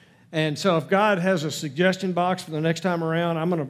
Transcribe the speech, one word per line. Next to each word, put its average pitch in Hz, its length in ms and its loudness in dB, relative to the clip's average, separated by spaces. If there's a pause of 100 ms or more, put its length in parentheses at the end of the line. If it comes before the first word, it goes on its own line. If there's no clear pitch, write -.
(300)
And 156 260 -2
so 180 200 2
if 160 120 -2
God 202 300 4
has 180 240 0
a 156 80 -4
suggestion 180 600 0
box 180 320 0
for 156 80 -12
the 151 80 -4
next 165 240 0
time 175 180 0
around, 165 360 0
I'm 165 120 0
gonna 160 200 -2